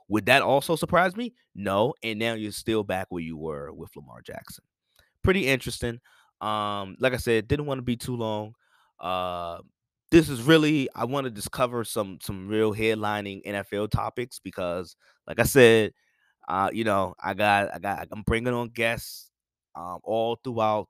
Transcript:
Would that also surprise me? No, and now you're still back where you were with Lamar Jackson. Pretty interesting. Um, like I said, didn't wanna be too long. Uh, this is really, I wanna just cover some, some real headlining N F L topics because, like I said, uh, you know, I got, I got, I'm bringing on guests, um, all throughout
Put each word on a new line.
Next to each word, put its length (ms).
Would 200
that 140
also 340
surprise 400
me? 180
No, 400
and 140
now 180
you're 160
still 320
back 260
where 120
you 160
were 360
with 220
Lamar 260
Jackson. 420
Pretty 240
interesting. 520
Um, 580
like 140
I 40
said, 300
didn't 180
wanna 160
be 160
too 180
long. 380
Uh, 600
this 180
is 140
really, 520
I 80
wanna 280
just 200
cover 320
some, 380
some 260
real 260
headlining 720
N 120
F 180
L 160
topics 500
because, 560
like 120
I 40
said, 480
uh, 240
you 140
know, 360
I 120
got, 400
I 60
got, 320
I'm 100
bringing 320
on 160
guests, 640
um, 280
all 380
throughout 480